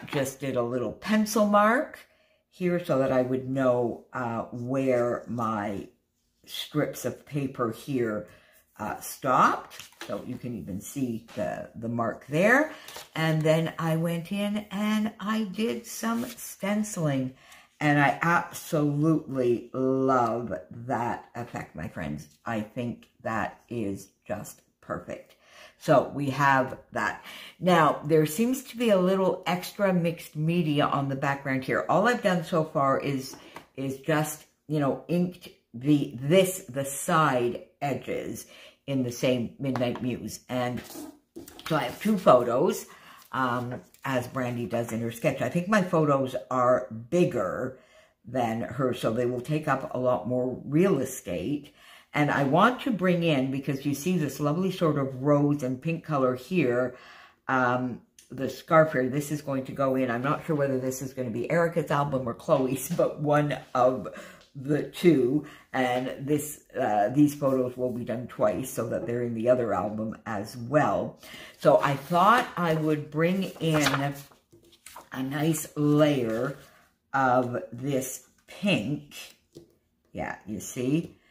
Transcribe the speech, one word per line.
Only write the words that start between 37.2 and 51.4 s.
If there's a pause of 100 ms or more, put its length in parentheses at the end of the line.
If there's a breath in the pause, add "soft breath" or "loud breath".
edges (420 loud breath)
in
the
same
Midnight
Muse.
And (880)
so
I
have
two
photos, (440 loud breath)
um, (240)
as
Brandy
does
in
her
sketch.
I
think
my
photos (160)
are (220)
bigger (460 loud breath)
than
her,
so
they
will
take
up
a
lot
more
real
estate. (420 loud breath)